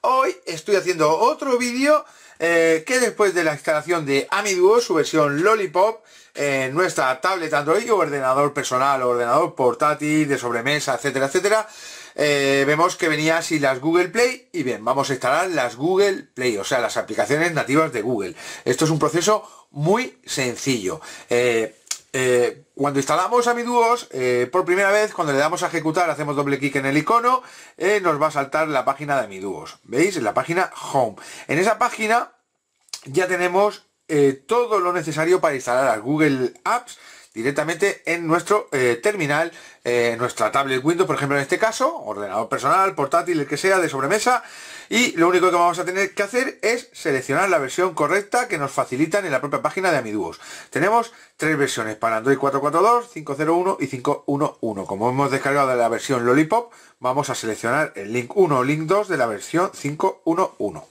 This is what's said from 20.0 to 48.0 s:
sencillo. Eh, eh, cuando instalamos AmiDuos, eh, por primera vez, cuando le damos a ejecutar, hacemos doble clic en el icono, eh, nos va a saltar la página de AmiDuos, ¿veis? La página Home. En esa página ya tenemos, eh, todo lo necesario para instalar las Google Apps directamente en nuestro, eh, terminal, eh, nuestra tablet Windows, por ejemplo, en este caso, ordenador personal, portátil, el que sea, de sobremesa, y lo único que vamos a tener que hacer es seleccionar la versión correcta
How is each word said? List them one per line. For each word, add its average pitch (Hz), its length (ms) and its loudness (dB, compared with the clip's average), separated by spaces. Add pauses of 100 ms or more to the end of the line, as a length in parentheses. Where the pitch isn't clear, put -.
sencillo. 113 720 -4 (300)
Eh, 120 480 2 (360)
eh, 127 520 2 (100)
cuando 139 240 0
instalamos 185 480 2
AmiDuos, 240 640 0
eh, 127 400 0
por 180 140 0
primera 196 260 2
vez, 208 220 2
cuando 156 180 -2
le 135 80 2
damos 160 240 0
a 175 40 -2
ejecutar, 160 420 0
hacemos 147 260 -4
doble 139 240 0
clic 139 160 -4
en 135 100 0
el 139 120 2
icono, 233 440 2 (360)
eh, 202 240 0
nos 156 200 0
va 156 60 2
a 151 40 0
saltar 147 360 -2
la 135 160 0
página 143 320 -2
de 123 100 0
AmiDuos, 95 580 -10
¿veis? 165 340 0
La 110 160 -2
página 170 380 -2 (200)
Home. 120 240 0 (320)
En 143 100 0
esa 208 200 2
página 226 560 -2 (720)
ya 160 220 0
tenemos, 185 580 0 (240)
eh, 139 360 2
todo 220 360 0
lo 180 100 0
necesario 165 480 0
para 160 160 0
instalar 127 300 0
las 110 160 0
Google 135 520 0 (120)
Apps 240 320 -4 (360)
directamente 151 720 -2
en 170 220 -4
nuestro, 175 460 0
eh, 123 280 2
terminal, 165 520 0 (320)
eh, 120 340 0
nuestra 113 320 -2
tablet 135 320 0
Windows, 170 240 2
por 147 80 0
ejemplo, 143 220 -2
en 139 60 0
este 175 140 -2
caso, 254 380 0
ordenador 101 540 -6
personal, 175 440 2
portátil, 170 460 0
el 139 80 -4
que 151 80 -4
sea, 190 240 2
de 165 80 0
sobremesa, 190 560 0 (460)
y 233 240 2
lo 165 160 4
único 180 200 4
que 175 60 2
vamos 170 240 2
a 170 60 -4
tener 190 280 -2
que 202 100 -2
hacer 247 380 -4
es 226 300 -2
seleccionar 143 560 0
la 170 120 2
versión 170 340 -2
correcta 196 560 0